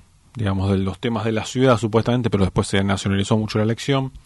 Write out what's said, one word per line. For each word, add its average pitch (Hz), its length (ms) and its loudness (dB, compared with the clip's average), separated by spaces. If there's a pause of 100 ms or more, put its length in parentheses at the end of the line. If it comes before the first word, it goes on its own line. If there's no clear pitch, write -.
(340)
digamos, 98 360 -2
de 95 80 2
los 95 200 -4
temas 117 280 -2
de 113 60 0
la 104 120 -2
ciudad, 127 320 4
supuestamente, 113 540 0
pero 98 140 2
después 92 220 0
se 98 160 0
nacionalizó 98 540 0
mucho 107 220 -2
la 107 60 2
elección. 131 480 -2 (140)